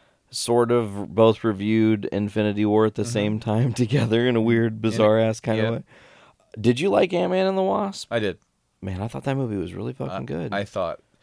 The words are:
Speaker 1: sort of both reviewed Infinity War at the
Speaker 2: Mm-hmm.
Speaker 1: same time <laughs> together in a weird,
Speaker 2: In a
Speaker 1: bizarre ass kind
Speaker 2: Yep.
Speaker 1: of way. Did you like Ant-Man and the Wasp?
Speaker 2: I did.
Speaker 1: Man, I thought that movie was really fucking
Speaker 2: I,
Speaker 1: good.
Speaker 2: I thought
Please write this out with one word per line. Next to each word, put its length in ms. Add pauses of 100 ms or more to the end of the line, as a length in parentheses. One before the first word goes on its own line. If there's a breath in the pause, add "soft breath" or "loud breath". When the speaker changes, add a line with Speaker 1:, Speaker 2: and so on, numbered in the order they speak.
(320 soft breath)
Speaker 1:
sort 380
of 460
both 300
reviewed 600
Infinity 600
War 200
at 100
the 80
Speaker 2:
Mm-hmm. 80
Speaker 1:
same 280
time 340
<laughs> 0
together 540
in 80
a 60
weird, 320
Speaker 2:
In 60
a 20
Speaker 1:
bizarre 360
ass 220
kind 200
Speaker 2:
Yep. 80
Speaker 1:
of 80
way. 80 (760 loud breath)
Did 200
you 100
like 240
Ant-Man 340
and 100
the 40
Wasp? 500
Speaker 2:
I 80
did. 200 (420)
Speaker 1:
Man, 200
I 60
thought 180
that 120
movie 180
was 180
really 200
fucking 200
Speaker 2:
I, 100
Speaker 1:
good. 300
Speaker 2:
I 120
thought 340 (240 soft breath)